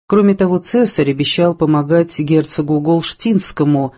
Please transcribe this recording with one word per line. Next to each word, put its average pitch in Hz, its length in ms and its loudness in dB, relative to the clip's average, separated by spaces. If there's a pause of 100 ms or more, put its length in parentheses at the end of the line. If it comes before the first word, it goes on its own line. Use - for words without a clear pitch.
Кроме 202 280 4
того, 185 220 0
цесарь 180 540 0
обещал 147 440 0
помогать 160 640 0
герцогу 151 640 -2
Голштинскому 156 1160 -2